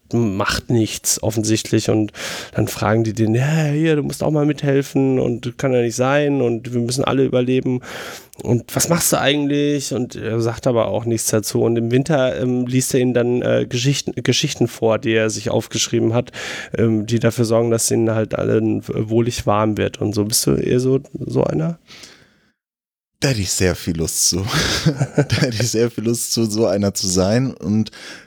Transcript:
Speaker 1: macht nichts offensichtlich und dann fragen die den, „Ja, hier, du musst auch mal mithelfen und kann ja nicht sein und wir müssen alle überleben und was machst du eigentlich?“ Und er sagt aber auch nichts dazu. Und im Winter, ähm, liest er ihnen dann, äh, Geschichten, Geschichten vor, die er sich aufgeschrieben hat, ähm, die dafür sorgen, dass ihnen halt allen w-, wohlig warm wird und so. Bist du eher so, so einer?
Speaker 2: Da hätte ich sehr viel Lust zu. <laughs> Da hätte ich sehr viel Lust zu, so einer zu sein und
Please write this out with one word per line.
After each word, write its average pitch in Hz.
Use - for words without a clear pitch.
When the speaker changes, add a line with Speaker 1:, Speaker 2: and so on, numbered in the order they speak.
Speaker 1:
macht 107
nichts -
offensichtlich 107
und 110
dann 113
fragen 110
die 107
den, 110
„Ja, 151
hier, 156
du 147
musst 139
auch 151
mal 147
mithelfen 139
und 120
kann 135
ja 123
nicht 117
sein 139
und 117
wir 120
müssen 123
alle 135
überleben 127
und -
was 131
machst 170
du -
eigentlich?“ 143
Und 120
er 113
sagt 113
aber 117
auch 107
nichts 113
dazu. 117
Und 117
im 117
Winter, 131
ähm, 123
liest 127
er 135
ihnen 123
dann, 120
äh, 120
Geschichten, 123
Geschichten 127
vor, 110
die 110
er 110
sich 104
aufgeschrieben 113
hat, 123
ähm, 110
die 117
dafür 117
sorgen, 113
dass 113
ihnen 113
halt 110
allen 110
w-, 113
wohlig 117
warm 107
wird 98
und 104
so. 104
Bist 113
du 139
eher 127
so, 131
so 131
einer? 165
Speaker 2:
Da 147
hätte 110
ich 87
sehr 90
viel 85
Lust -
zu. 92
<laughs> -
Da 139
hätte 120
ich 113
sehr 117
viel 110
Lust 117
zu, 113
so 107
einer 101
zu 98
sein 98
und 107